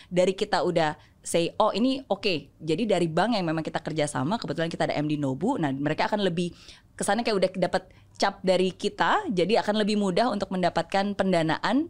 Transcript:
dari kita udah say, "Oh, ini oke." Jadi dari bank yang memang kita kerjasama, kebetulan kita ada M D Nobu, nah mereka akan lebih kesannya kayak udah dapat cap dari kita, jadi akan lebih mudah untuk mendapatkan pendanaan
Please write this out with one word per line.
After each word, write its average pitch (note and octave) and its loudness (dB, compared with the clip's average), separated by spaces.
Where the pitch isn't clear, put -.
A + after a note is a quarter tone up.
dari F3+ 2
kita F#3+ 0
udah E3 2
say, - -2
"Oh, G#3+ 2
ini C4 0
oke." F#3+ -4
Jadi D#3+ -2
dari F3+ 2
bank F3 0
yang F#3+ 0
memang D#3+ -2
kita D#3 -6
kerjasama, D#3 -2
kebetulan E3 -4
kita E3 -2
ada D3 -2
M D3+ 0
D D3+ 0
Nobu, D3 0
nah D3+ 0
mereka D3 -2
akan G#3+ -2
lebih F3 0
kesannya G3+ -2
kayak A3+ 0
udah F#3 2
dapat F3+ 0
cap G3+ -2
dari F#3 2
kita, G3+ 0
jadi F#3 2
akan G#3+ 0
lebih G#3+ 2
mudah G3+ 2
untuk G3+ -4
mendapatkan F#3 0
pendanaan F#3+ 0